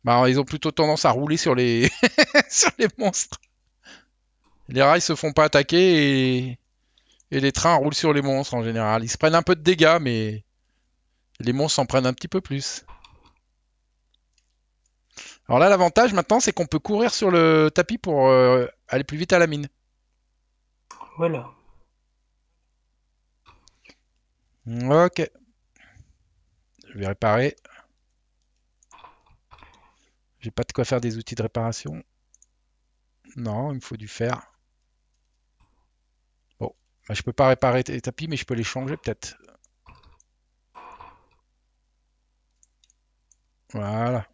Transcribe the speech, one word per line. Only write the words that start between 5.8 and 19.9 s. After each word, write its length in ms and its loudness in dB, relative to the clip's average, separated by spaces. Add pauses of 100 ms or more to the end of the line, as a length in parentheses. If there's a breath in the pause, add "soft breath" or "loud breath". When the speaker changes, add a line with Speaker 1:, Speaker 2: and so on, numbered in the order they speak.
Speaker 1:
et... 220 -8 (720)
et... 80 -2
les 120 2
trains 240 2
roulent 180 0
sur 200 0
les 80 2
monstres 320 -2
en 100 -4
général. 400 -2
Ils 60 -8
se 80 -6
prennent 180 2
un 80 2
peu 120 2
de 60 -18
dégâts, 400 4
mais 420 -4 (960)
les 140 -4
monstres 220 -2
s'en 100 -2
prennent 200 0
un 80 0
petit 160 -14
peu 120 -4
plus. 440 -10 (2500 loud breath)
Alors 120 2
là, 100 6
l'avantage 440 4
maintenant, 260 0
c'est 140 -2
qu'on 120 -4
peut 140 -4
courir 340 -2
sur 180 0
le 420 4
tapis 240 0
pour, 300 0
euh, 400 4 (200)
aller 160 -2
plus 140 -10
vite 160 -2
à 60 4
la 80 4
mine. 200 -6 (1500)